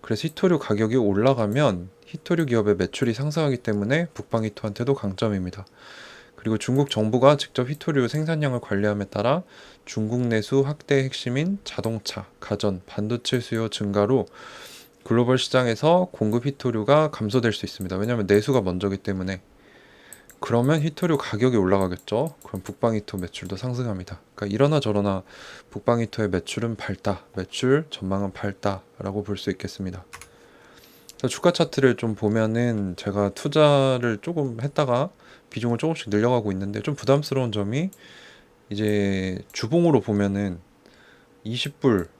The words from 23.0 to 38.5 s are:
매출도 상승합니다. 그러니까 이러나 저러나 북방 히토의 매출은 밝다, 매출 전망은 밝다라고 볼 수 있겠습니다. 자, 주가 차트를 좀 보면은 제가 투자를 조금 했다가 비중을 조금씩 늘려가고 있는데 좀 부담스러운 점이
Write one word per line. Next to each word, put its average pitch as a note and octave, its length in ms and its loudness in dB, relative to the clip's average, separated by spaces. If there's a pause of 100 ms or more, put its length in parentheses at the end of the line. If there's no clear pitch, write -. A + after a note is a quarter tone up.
매출도 F2+ 400 -8
상승합니다. A#2 640 -6 (120)
그러니까 G2+ 220 -4
이러나 C#3+ 240 4
저러나 G2+ 420 0 (480)
북방 A#2 300 0
히토의 A2 300 -2
매출은 G#2+ 480 -4
밝다, - 480 -6 (100)
매출 C3 540 0
전망은 G2 420 -4
밝다라고 G2 920 -6
볼 G2+ 140 -6
수 - 140 -4
있겠습니다. F#2 540 -8 (1120)
자, C3 100 -4
주가 - 240 2
차트를 C3+ 460 2
좀 A2 180 -4
보면은 A2 800 0
제가 G2+ 360 -2
투자를 C3+ 880 2
조금 C#3 400 -4
했다가 C#3 480 0 (400)
비중을 A#2+ 280 -2
조금씩 D#3 320 -4
늘려가고 G#2+ 440 2
있는데 G2 280 -4
좀 C#3+ 140 -4
부담스러운 C3+ 560 0
점이 G#2+ 380 -2 (800)